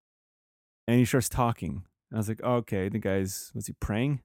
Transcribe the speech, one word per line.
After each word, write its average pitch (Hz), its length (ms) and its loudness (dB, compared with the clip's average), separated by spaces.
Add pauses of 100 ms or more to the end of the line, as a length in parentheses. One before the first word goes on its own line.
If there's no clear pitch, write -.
(880)
and 120 120 6
he 123 60 8
starts 123 240 2
talking. 107 540 -2 (280)
And 113 60 -4
I - 0 -
was 107 120 -2
like, 110 140 -6
"Okay, 110 440 0
the 107 120 -2
guy's, 95 560 -2
was 110 100 -8
he 76 80 -10
praying?" 123 520 -2